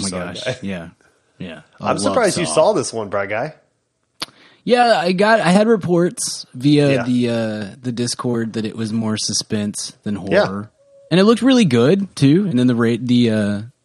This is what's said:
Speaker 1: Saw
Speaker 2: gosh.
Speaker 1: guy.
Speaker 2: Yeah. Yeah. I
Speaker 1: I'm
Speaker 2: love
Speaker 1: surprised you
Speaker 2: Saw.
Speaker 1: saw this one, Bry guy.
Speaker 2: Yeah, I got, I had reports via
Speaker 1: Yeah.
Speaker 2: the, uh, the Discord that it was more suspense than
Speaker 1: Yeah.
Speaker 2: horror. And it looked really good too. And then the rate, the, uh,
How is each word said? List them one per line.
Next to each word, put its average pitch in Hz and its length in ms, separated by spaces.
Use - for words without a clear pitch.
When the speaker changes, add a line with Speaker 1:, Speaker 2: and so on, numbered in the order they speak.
Speaker 1:
Saw 92 180
Speaker 2:
gosh. 87 180
Speaker 1:
guy. 127 160
Speaker 2:
Yeah. 90 280
Yeah. 87 240
I - 100
Speaker 1:
I'm - 60
Speaker 2:
love - 40
Speaker 1:
surprised 208 380
you 175 80
Speaker 2:
Saw. 127 80
Speaker 1:
saw 160 200
this 143 180
one, 110 160
Bry 101 180
guy. 117 280
Speaker 2:
Yeah, 233 340
I 170 140
got, 208 280
I 165 100
had 208 160
reports 175 880
via 143 440
Speaker 1:
Yeah. 123 80
Speaker 2:
the, 123 260
uh, 107 500
the 123 120
Discord 117 600
that 110 120
it 107 100
was 110 160
more 110 240
suspense - 880
than 104 240
Speaker 1:
Yeah. 190 200
Speaker 2:
horror. 101 240
And 165 80
it 190 60
looked 226 160
really 247 240
good 151 520
too. 156 340
And 123 80
then 123 80
the 127 80
rate, 117 320
the, 120 240
uh, 104 320